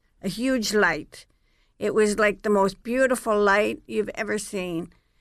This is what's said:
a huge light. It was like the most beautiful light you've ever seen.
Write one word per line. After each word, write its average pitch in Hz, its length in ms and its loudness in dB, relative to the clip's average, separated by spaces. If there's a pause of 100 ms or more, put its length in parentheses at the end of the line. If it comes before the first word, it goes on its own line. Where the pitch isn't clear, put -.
(220)
a 196 60 -4
huge 220 440 -2
light. 175 540 0 (540)
It 196 140 -2
was 208 240 2
like 208 240 0
the 220 80 -2
most 196 340 2
beautiful 240 560 0
light 208 480 2
you've 214 260 -4
ever 214 240 -4
seen. 180 540 -6 (280)